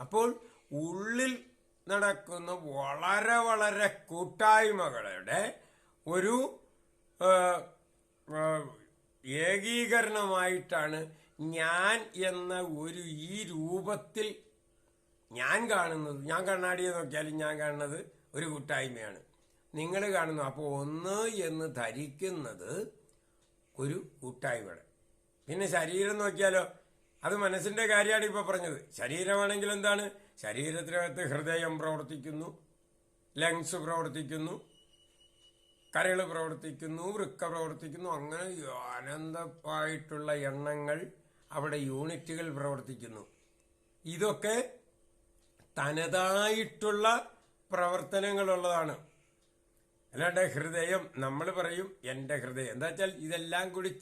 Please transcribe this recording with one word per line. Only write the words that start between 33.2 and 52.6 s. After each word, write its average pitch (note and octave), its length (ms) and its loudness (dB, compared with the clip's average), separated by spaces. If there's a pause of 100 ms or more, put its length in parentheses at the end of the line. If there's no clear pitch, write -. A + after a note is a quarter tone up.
ലങ്സ് E3 400 0
പ്രവർത്തിക്കുന്നു, D#3+ 760 -4 (1400)
കരൾ F#3 320 4
പ്രവർത്തിക്കുന്നു, D#3+ 880 -6
വൃക്ക G#3 320 -6
പ്രവർത്തിക്കുന്നു, D#3+ 640 -6
അങ്ങനെ D#3 360 -6 (500)
അനന്തമായിട്ടുള്ള D#3 1400 -6
എണ്ണങ്ങൾ D3 680 -2 (520)
അവിടെ D3 260 -2
യൂണിറ്റുകൾ D#3+ 680 -4 (120)
പ്രവർത്തിക്കുന്നു. B2+ 640 -6 (800)
ഇതൊക്കെ F#3+ 520 0 (1200)
തനതായിട്ടുള്ള G3 1300 2 (640)
പ്രവർത്തനങ്ങളുള്ളതാണ്. F3+ 1200 2 (1200)
അല്ലാണ്ട് F3 280 2 (140)
ഹൃദയം, E3+ 480 0 (140)
നമ്മൾ C3+ 340 -2
പറയും F3+ 360 -2 (180)
"എൻ്റെ C3 320 -4
ഹൃദയം", B2+ 360 -4